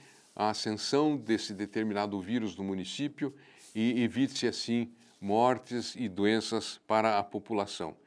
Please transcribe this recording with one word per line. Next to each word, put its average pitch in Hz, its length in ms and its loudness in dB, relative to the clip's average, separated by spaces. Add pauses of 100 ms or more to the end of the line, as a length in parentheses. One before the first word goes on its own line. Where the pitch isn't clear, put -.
(360)
a 107 160 0
ascensão 139 640 0
desse 110 360 -2
determinado 101 640 -2
vírus 104 360 -4
no 98 80 -8
município 131 720 -4 (420)
e 117 280 2
evite-se, 120 440 0
assim, 117 440 -2 (280)
mortes 120 760 0
e 117 120 -4
doenças 104 800 0
para 110 320 4
a 101 40 2
população. 101 720 -4 (120)